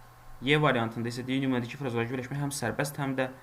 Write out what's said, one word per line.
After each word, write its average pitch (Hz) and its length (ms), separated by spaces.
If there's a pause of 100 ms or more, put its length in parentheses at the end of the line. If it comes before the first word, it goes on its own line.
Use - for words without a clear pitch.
(420)
Y 147 200
variantında 117 480
isə 123 160
deyir, 131 200
nümunədəki 123 340
frazeoloji 117 340
birləşmə 131 280
həm 143 120
sərbəst, 135 480
həm 135 160
də 127 100 (140)